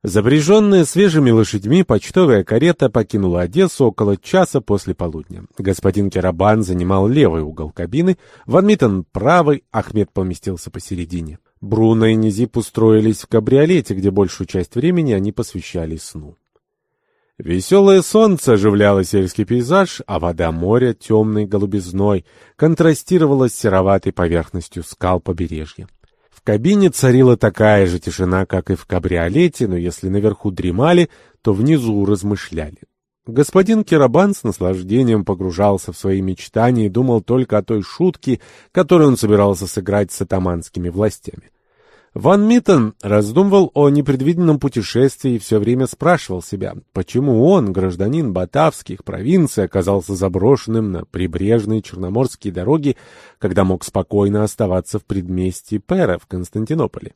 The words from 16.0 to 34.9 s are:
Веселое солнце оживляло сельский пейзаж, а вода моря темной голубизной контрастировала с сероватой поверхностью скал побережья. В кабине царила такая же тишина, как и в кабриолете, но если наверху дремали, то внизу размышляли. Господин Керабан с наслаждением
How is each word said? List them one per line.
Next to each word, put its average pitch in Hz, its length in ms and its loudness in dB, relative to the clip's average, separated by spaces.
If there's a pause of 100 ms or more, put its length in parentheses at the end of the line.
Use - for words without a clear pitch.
Веселое 196 640 4
солнце 202 500 2
оживляло 101 500 4
сельский 95 420 -2
пейзаж, 127 600 0
а - 140 -6
вода 85 320 -2
моря 110 400 0
темной 107 520 0
голубизной 98 800 -2 (300)
контрастировала 156 960 2
с - 60 -4
сероватой 95 580 0
поверхностью 85 720 -4
скал 90 340 -4
побережья. 82 680 -8 (420)
В - 120 -20
кабине 165 480 2
царила 127 460 4
такая 107 500 2
же 87 120 -4
тишина, 92 480 -2
как 92 240 -4
и 92 60 0
в - 100 -20
кабриолете, 92 800 -2
но 92 100 -4
если 87 320 -6
наверху 101 440 -2
дремали, 123 560 0 (320)
то 113 120 0
внизу 113 520 0
размышляли. 95 760 -4 (480)
Господин 190 560 0
Керабан 160 520 2
с - 100 -12
наслаждением 98 800 0